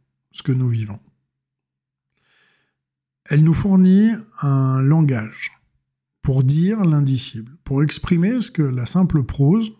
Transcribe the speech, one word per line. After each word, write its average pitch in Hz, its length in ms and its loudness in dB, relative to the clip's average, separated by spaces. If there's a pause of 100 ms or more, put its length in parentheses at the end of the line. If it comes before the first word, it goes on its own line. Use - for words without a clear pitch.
(300)
ce - 120 -14
que 139 100 -2
nous 127 160 -2
vivons. 110 320 -6 (2250)
Elle 151 160 2
nous 160 120 4
fournit 190 560 4 (320)
un 135 400 0
langage 135 680 -2 (680)
pour 135 240 0
dire 180 400 0
l'indicible, 135 800 -2
pour 139 180 -2
exprimer 180 600 0
ce - 80 -4
que - 120 -2
la 127 220 -4
simple 165 400 0
prose 208 560 0